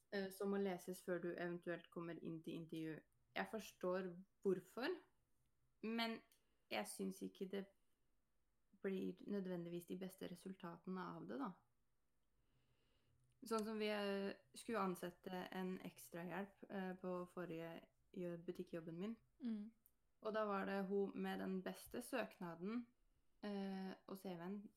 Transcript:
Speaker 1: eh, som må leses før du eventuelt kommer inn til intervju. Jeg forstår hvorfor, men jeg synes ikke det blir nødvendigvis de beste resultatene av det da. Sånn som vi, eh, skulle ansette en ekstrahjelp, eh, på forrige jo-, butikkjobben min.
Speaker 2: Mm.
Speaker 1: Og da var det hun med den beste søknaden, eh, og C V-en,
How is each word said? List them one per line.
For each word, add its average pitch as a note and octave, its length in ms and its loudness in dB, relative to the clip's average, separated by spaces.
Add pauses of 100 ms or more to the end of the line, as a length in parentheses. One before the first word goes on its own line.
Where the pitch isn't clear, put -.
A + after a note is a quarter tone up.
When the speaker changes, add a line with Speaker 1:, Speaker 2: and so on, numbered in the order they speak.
(140)
Speaker 1:
eh, G3 160 2
som G3 200 0
må G3+ 80 4
leses F#3 460 2
før F3 180 2
du E3+ 140 0
eventuelt F3 560 -2
kommer E3+ 300 -4
inn E3 200 -4
til E3 120 -4
intervju. D#3+ 460 -4 (360)
Jeg F#3+ 160 2
forstår F#3 580 0 (340)
hvorfor, G3 440 4 (960)
men A3+ 360 2 (520)
jeg G#3+ 160 2
synes F#3+ 340 -2
ikke F#3+ 260 -2
det G3 180 -2 (1160)
blir F#3+ 340 2 (120)
nødvendigvis F3 600 0
de F#3 100 -2
beste F3+ 300 -6
resultatene F#3 720 -6 (160)
av E3 120 -8
det G#3+ 120 -2
da. B3+ 120 0 (1900)
Sånn A3 180 4
som A3 160 0
vi, G#3+ 80 4
eh, G3 460 2 (220)
skulle A3+ 240 0
ansette F#3 720 0
en F#3 280 0
ekstrahjelp, F3 920 -4
eh, F#3 240 0
på F3+ 340 -2
forrige E3 540 -4 (320)
jo-, F3 240 -2
butikkjobben E3+ 600 -4
min. G#3+ 180 -2 (280)
Speaker 2:
Mm. A3 280 0 (520)
Speaker 1:
Og G#3+ 100 2
da G#3+ 120 4
var G3 200 4
det G3 220 4
hun G3 280 6
med F#3+ 240 2
den F#3+ 220 2
beste F#3+ 400 -4
søknaden, G#3+ 840 -2 (580)
eh, G3 500 0 (140)
og G3 100 -4
C G3 180 -4
V-en, G3 420 -4